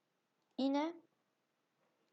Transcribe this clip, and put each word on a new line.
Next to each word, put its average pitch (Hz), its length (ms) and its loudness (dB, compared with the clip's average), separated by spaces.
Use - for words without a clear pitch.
Yine 285 360 0